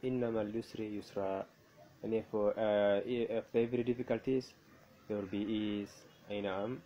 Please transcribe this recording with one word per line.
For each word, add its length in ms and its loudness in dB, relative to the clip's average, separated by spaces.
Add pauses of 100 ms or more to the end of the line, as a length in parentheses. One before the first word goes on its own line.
إنما 360 0
العسر 380 -6
يسرا. 640 -4 (580)
يعني, 280 0
for, 220 4
uh, 520 4
i-, 260 0
after 280 -2
every 240 2
difficulties, 640 0 (640)
there 100 -2
will 140 -4
be 120 -2
ease. 520 -2 (340)
أي 120 -2
نعم. 440 -2